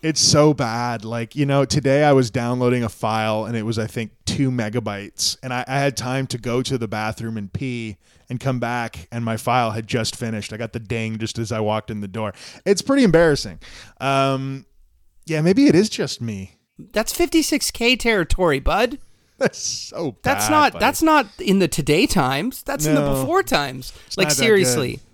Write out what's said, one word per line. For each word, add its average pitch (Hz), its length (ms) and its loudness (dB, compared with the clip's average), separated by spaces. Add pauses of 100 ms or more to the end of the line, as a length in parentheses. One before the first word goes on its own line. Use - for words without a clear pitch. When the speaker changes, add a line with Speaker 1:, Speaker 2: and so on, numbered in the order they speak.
Speaker 1:
It's 160 180 0
so 151 320 6
bad. 117 520 -2
Like, 117 300 -8
you 143 120 0
know, 139 180 2
today 135 400 2
I 147 80 6
was 131 180 4
downloading 123 540 0
a 110 40 -4
file 110 560 -2
and 117 120 -6
it 110 60 -4
was, 110 160 -2
I 110 80 -2
think, 110 260 -8 (120)
two 135 260 -2
megabytes. 107 920 -4
And 127 100 -8
I, 123 140 -4
I 135 140 -4
had 143 160 0
time 127 320 -4
to 127 100 -8
go 123 240 -2
to 131 160 -4
the 113 80 -4
bathroom 110 500 -6
and 101 160 -8
pee 117 440 -6 (320)
and 127 100 -6
come 127 220 -2
back, 117 500 -6
and 117 140 -6
my 113 120 -2
file 120 360 0
had 110 160 -6
just 113 260 -2
finished. 110 380 -8
I 107 60 -12
got 113 160 -8
the 123 60 -6
ding 110 380 -6
just 110 200 -6
as 110 120 -6
I 110 100 -2
walked 107 300 -2
in 107 120 -8
the 98 60 -8
door. 104 260 -6 (300)
It's 196 180 2
pretty 269 220 2
embarrassing. 160 540 4 (420)
Um, 135 640 -2 (580)
yeah, 151 160 -2
maybe 196 260 6
it 269 80 6
is 214 140 4
just - 320 -6
me. 101 360 -8 (220)
Speaker 2:
That's - 340 -4
fifty-six 311 580 0
K 240 260 0
territory, 180 640 2
bud. 226 380 0 (200)
Speaker 1:
<laughs> - 200 -20
That's - 200 0
so - 640 -8
Speaker 2:
That's 214 240 0
Speaker 1:
bad, 214 40 0
Speaker 2:
not, 302 240 4
Speaker 1:
buddy. 170 100 -8
Speaker 2:
that's 269 180 0
not 311 240 4 (120)
in 196 200 2
the 180 100 4
today 156 380 2
times. 147 560 0
That's 269 240 -4
in 156 80 4
the 147 80 4
Speaker 1:
No. - 180 0
Speaker 2:
before 330 220 2
times. 139 500 -4 (140)
Speaker 1:
It's - 100 -10
Speaker 2:
Like, 190 120 2
Speaker 1:
not 147 80 -4
that 220 60 0
Speaker 2:
seriously. 139 580 2 (140)